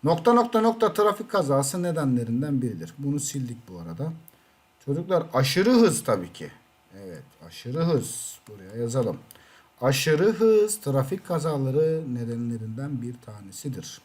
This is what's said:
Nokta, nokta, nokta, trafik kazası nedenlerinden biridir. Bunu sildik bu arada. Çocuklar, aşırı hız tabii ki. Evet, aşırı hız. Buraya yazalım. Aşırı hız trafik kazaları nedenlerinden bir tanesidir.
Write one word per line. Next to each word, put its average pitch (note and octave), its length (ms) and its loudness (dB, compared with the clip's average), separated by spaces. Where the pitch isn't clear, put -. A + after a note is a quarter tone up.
Nokta, E3 300 4
nokta, A#3 280 4
nokta, A3+ 320 2
trafik G#3 380 0
kazası C#3+ 520 0
nedenlerinden C3+ 760 -2
biridir. F2+ 360 -6
Bunu C#3+ 220 -4
sildik B2+ 380 -8
bu F2+ 100 -14
arada. E2+ 340 -8
Çocuklar, E3 380 0
aşırı F3 380 4
hız A3+ 320 6
tabii F#2 300 -2
ki. D2+ 180 -12
Evet, E2 200 -16
aşırı B2+ 360 -4
hız. - 640 -2
Buraya G#2 340 -12
yazalım. A#2 360 0
Aşırı D3+ 500 4
hız G#3+ 480 4
trafik C#3 480 -2
kazaları D#3 760 0
nedenlerinden A#2 880 -6
bir A#2+ 140 -8
tanesidir. G#2 800 -12